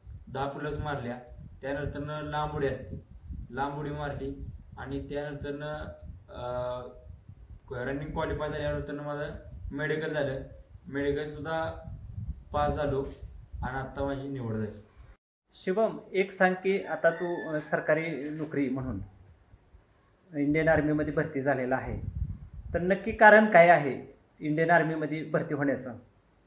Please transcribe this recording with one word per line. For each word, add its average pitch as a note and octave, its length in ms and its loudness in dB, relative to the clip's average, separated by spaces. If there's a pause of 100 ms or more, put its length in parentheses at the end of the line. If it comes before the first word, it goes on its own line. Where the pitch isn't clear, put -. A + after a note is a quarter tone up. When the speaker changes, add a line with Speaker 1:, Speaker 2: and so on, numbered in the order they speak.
(280)
Speaker 1:
दहा C3+ 220 -4
पुलअप्स C#3+ 280 -6
मारल्या. A#2+ 420 -4 (420)
त्यानंतरनं C#3+ 640 -4
लांब D3+ 320 -2
उडी C#3 120 0
असते, - 380 -6 (460)
लांब C#3+ 280 -4
उडी C#3+ 100 -4
मारली. C#3 560 -6 (320)
आणि C3+ 320 -8
त्यानंतरनं, D3 680 -6 (520)
अ, B2 520 -4 (920)
रनिंग C#3 400 -4
क्वालिफाय D3+ 380 -2
झाल्यानंतरनं D3 540 -4
माझं D3 280 -6 (400)
मेडिकल D3+ 420 -2
झालं, C3+ 280 -2 (460)
मेडिकलसुद्धा D3+ 840 -2 (800)
पास D3 220 2
झालो C3+ 320 0 (460)
आणि B2+ 240 -4
आत्ता C3+ 280 -4
माझी C#3 220 -4
निवड A#2+ 260 -4
झाली. G#2+ 260 -4 (760)
Speaker 2:
शिवम, F#3+ 420 0 (160)
एक F#3+ 180 0
सांग F#3 220 4
की F#3+ 300 0
आता D#3+ 260 2
तू, E3 460 -2
अ, D3+ 60 0
सरकारी D#3 680 0
नोकरी C#3+ 400 -2
म्हणून B2+ 300 -4 (1400)
इंडियन D3+ 320 4
आर्मीमध्ये D3+ 440 4
भरती D3+ 280 0
झालेला C3 340 2
आहे, A#2+ 260 -4 (720)
तर E3+ 80 2
नक्की G3 300 0
कारण G#3+ 400 10
काय E3+ 180 12
आहे D3 480 4 (220)
इंडियन E3 320 2
आर्मीमध्ये D#3 520 2
भरती D#3 300 0
होण्याचं? C3+ 400 0 (540)